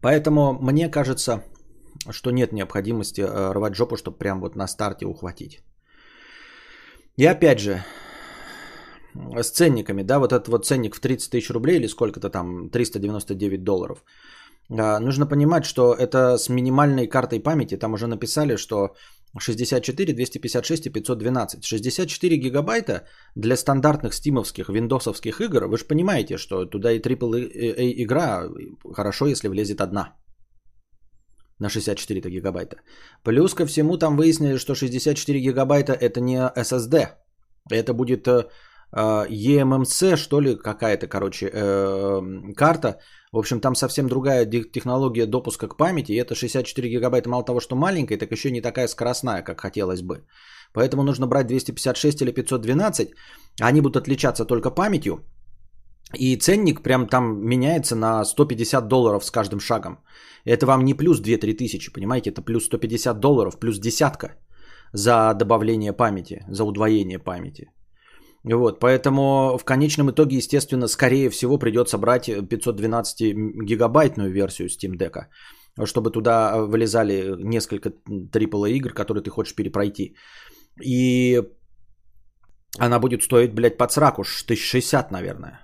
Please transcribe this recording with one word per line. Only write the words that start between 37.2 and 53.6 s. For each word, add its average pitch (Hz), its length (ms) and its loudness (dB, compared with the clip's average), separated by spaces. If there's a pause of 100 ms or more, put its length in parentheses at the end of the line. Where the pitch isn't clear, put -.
Это 113 240 0
будет, 120 360 0
э, 123 180 4 (460)
э, 107 360 0
E 113 280 2
M 135 160 4
M 131 100 2
C, 180 320 2
что 147 240 0
ли, 135 160 2
какая-то, 107 520 -2
короче, 98 440 -4
э, 98 680 0 (340)
карта. 151 440 2 (340)
В 113 40 -2
общем, 113 220 -2
там 131 160 0
совсем 131 320 -2
другая 127 380 2
ди-, 113 180 -2
технология 123 600 -2
допуска 113 420 -4
к - 80 -14
памяти. 160 380 0
И 113 80 0
эта 120 120 -4
шестьдесят 123 320 -4
четыре 120 260 -6
гигабайта 120 380 0
мало 123 140 -2
того, 123 160 -2
что - 160 -6
маленькая, 143 420 0
так 104 140 -6
ещё 123 200 -4
не 120 100 -4
такая 120 260 -2
скоростная, 113 540 -4
как - 180 -12
хотелось 92 420 -4
бы. 90 240 -10 (480)
Поэтому 131 300 2
нужно 131 240 0
брать 131 200 2
двести 127 240 -2
пятьдесят 127 260 -2
шесть 147 240 0
или 127 100 0
пятьсот 123 300 -2
двенадцать. 139 500 0 (480)
Они 127 220 6